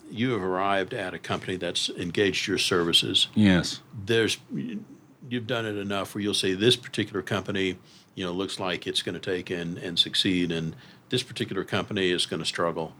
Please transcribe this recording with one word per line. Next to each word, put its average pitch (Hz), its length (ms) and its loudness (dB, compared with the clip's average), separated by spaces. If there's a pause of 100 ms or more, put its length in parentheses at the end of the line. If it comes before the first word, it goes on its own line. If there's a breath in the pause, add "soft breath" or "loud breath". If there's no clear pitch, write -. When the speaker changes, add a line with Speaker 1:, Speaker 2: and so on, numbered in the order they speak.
(100)
Speaker 1:
you 123 200 -2
have 104 120 -2
arrived 95 520 0
at 92 200 -6
a 82 60 -10
company 92 360 -4
that's 85 340 -2
engaged 95 580 0
your 92 100 2
services, - 760 4
Speaker 2:
Yes. 95 460 6 (240)
Speaker 1:
there's, 110 340 2 (920)
you've 120 180 -4
done 113 200 -2
it 104 100 -4
enough 98 380 -4
where 104 80 -4
you'll 101 120 0
say, 95 200 2
"This 107 200 6
particular - 480 -4
company, 95 560 -2 (380 soft breath)
you 95 80 -6
know, 87 80 -4
looks 92 260 -4
like 90 300 -4
it's - 140 -2
gonna 87 180 -6
take 90 300 -4
and, 87 280 -4
and 85 200 -6
succeed, 90 520 2
and 80 240 -2 (360 soft breath)
this 123 120 0
particular 98 420 -4
company 101 460 0
is 87 160 2
gonna 80 180 -4
struggle." 82 560 -2